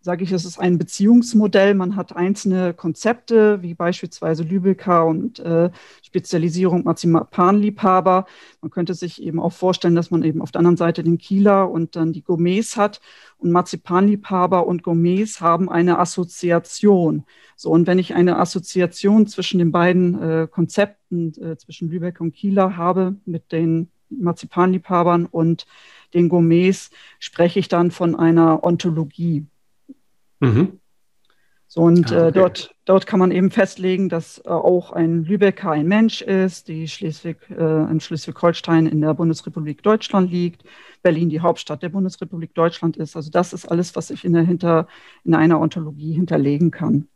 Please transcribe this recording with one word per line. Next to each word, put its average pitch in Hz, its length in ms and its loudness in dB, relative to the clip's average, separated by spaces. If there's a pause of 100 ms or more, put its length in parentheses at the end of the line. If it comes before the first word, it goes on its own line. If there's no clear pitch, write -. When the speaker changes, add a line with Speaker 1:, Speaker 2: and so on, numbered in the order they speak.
Speaker 1:
sage 175 240 -4
ich, 180 80 -4
es 175 100 -2
ist 180 160 -14
ein 180 180 2
Beziehungsmodell. 208 960 4
Man 190 200 -2
hat 180 180 -8
einzelne 185 600 -2
Konzepte, 214 880 0
wie 170 120 -10
beispielsweise 170 720 -4
Lübecker 185 640 2
und, 170 340 -4
äh, 170 300 0 (320)
Spezialisierung 175 800 -2
Marzipanliebhaber. 185 1400 2 (340)
Man 160 100 -12
könnte 180 260 -6
sich - 280 -12
eben 165 160 -6
auch 170 140 -2
vorstellen, 180 420 0
dass 165 160 -2
man 160 120 0
eben 160 180 -2
auf 160 100 -10
der - 80 -6
anderen 175 160 4
Seite 170 280 -2
den 170 140 2
Kieler 196 540 2
und 165 240 -6
dann 165 160 -2
die 156 100 -8
Gourmets 180 540 -2
hat. 208 240 -2 (380)
Und 175 140 -2
Marzipanliebhaber 180 1160 0
und 175 160 -4
Gourmets 175 560 0
haben 170 300 0
eine 170 300 2
Assoziation. 170 1200 0 (320)
So, - 160 -6
und 165 160 4
wenn 185 100 2
ich 180 160 -2
eine 175 260 2
Assoziation 185 880 0
zwischen 185 320 -4
den 170 120 2
beiden, 180 500 2
äh, 160 300 -2
Konzepten, 175 800 -4 (100)
äh, 165 140 -10
zwischen - 340 -12
Lübecker 175 360 -8
und 160 80 -4
Kieler 196 420 0
habe, 185 400 -2 (100)
mit - 280 -10
den 165 360 -2 (200)
Marzipanliebhabern 175 1160 -2
und 165 380 -2 (480)
den 175 140 2
Gourmets, 175 600 2 (300)
spreche 170 400 0
ich - 100 -4
dann 175 200 2
von 170 280 -2
einer 165 480 4
Ontologie. 165 800 -2 (920)
Speaker 2:
Mhm. 135 400 0 (880)
Speaker 1:
So, 165 140 -4
und, 170 280 4
Speaker 2:
Ah, 170 60 0
okay. 165 100 4
Speaker 1:
äh, 160 60 2
dort, - 500 0
dort 190 240 2
kann 202 120 0
man 185 120 4
eben 185 180 2
festlegen, 185 600 -2
dass, 165 300 -8
äh, - 100 -18
auch 175 420 0
ein 165 320 -2
Lübecker 190 480 0
ein 151 160 0
Mensch 214 340 2
ist, 190 460 -2
die 160 220 -10
Schleswig, 160 480 -10 (120)
äh, 160 400 -2
in 160 120 -2
Schleswig-Holstein 165 840 -2
in 156 140 -2
der 151 140 0
Bundesrepublik 160 720 -6
Deutschland 202 460 0
liegt, 175 360 -6 (360)
Berlin 165 280 2
die 156 100 -6
Hauptstadt 165 420 -4
der 180 60 -10
Bundesrepublik 175 640 -8
Deutschland 165 440 -2
ist. 156 180 -10
Also 156 160 -12
das 175 220 -2
ist 180 120 -14
alles, 170 300 -4
was - 140 -8
ich 147 160 -12
in 175 80 0
der 165 100 4
hinter-, 165 420 0 (380)
in 165 100 0
einer 160 280 4
Ontologie 151 500 -6
hinterlegen 156 600 0
kann. - 440 -2